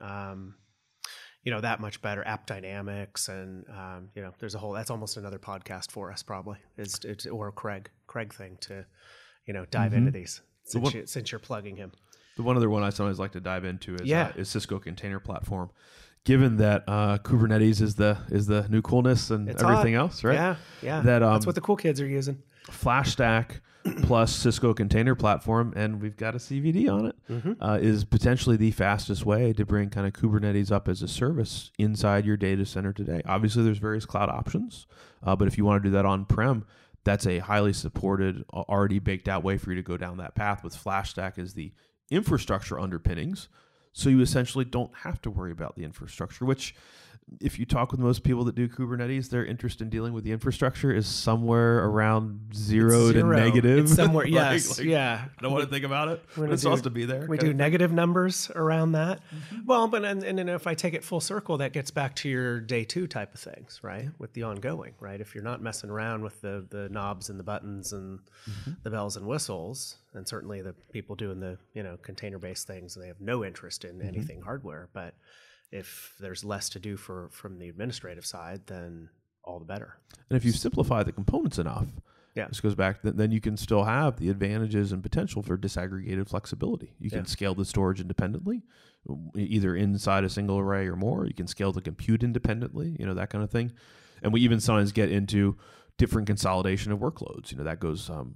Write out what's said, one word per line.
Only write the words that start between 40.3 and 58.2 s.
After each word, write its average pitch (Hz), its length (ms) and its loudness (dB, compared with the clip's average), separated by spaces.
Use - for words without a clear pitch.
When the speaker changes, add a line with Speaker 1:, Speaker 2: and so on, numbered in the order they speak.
Speaker 2:
path 104 280 -2
with - 140 -12
Flash 98 340 -4
Stack 92 280 -6
as 92 160 -8
the 80 180 -10
infrastructure 113 680 0
underpinnings. 87 720 -4
So - 160 2
you 131 100 10
essentially 123 440 2
don't 123 380 -4
have - 200 -6
to 110 80 -6
worry 92 200 -6
about 82 240 -8
the - 80 -12
infrastructure, - 600 -10
which 131 300 0
if - 160 -2
you 120 80 -2
talk 123 240 0
with 131 100 -2
most 123 240 4
people 123 200 4
that 117 100 0
do 120 140 0
Kubernetes, 123 600 -4
their 123 160 0
interest 123 380 -6
in 110 80 -6
dealing 113 240 -2
with 110 100 -6
the 110 80 -2
infrastructure 131 580 0
is 92 160 2
somewhere 117 800 4
around 107 720 2
zero 110 540 6
Speaker 1:
It's 117 100 8
zero. 113 160 6
Speaker 2:
to - 100 8
negative. 123 400 8
Speaker 1:
It's 151 100 10
somewhere, 160 300 6
Speaker 2:
<laughs> 139 60 2
Like, - 20 6
Speaker 1:
yes, 131 460 4
Speaker 2:
like, 143 100 -2
Speaker 1:
yeah. 127 380 2
Speaker 2:
"I - 40 -10
don't 135 100 0
wanna 143 140 2
think 139 180 -2
about 143 240 -2
it. 165 140 -4
Speaker 1:
We're 156 80 -2
gonna 147 100 2
Speaker 2:
It's 135 80 2
Speaker 1:
do, 143 60 4
Speaker 2:
supposed 131 160 4
to 131 60 0
be 117 140 -2
there." 131 220 -4
Speaker 1:
we 160 100 0
Speaker 2:
Kinda - 40 0
Speaker 1:
do 160 80 4
Speaker 2:
thing. 143 100 2
Speaker 1:
negative 165 340 4
numbers 175 640 2